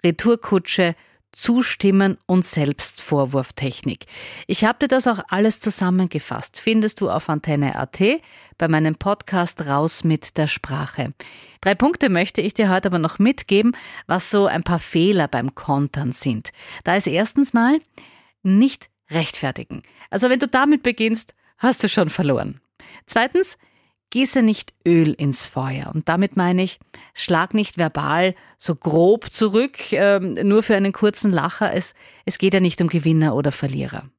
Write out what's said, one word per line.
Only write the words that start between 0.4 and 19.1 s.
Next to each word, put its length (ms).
Zustimmen 920
und 180
Selbstvorwurftechnik. 1600
Ich 180
hab 140
dir 80
das 180
auch 140
alles 300
zusammengefasst. 1000
Findest 440
du 80
auf 200
Antenne 460
A 100
T 360
bei 100
meinem 280
Podcast 720
Raus 360
mit 340
der 100
Sprache. 680
Drei 140
Punkte 340
möchte 320
ich 140
dir 140
heute 180
aber 100
noch 220
mitgeben, 580
was 240
so 160
ein 160
paar 160
Fehler 480
beim 260
Kontern 580
sind. 380
Da 120
ist 100
erstens 480
mal 260
nicht 480